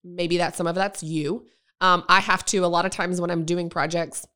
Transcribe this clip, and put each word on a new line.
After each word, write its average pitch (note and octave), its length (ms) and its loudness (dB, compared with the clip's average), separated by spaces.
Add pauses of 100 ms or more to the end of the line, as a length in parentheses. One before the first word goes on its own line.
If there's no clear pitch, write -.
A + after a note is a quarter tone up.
Maybe F3 320 -2
that E3+ 200 0
some F3 100 -2
of E3+ 80 -2
that's G3 280 -2
you. D#3 440 -4 (340)
Um, F#3 260 4
I F#3+ 140 8
have F#3+ 260 0
to, G3+ 120 0
a F3+ 80 2
lot F3 180 2
of F#3+ 60 -2
times F3+ 280 -2
when F3 120 -2
I'm E3 160 0
doing E3+ 240 -2
projects D#3+ 640 -4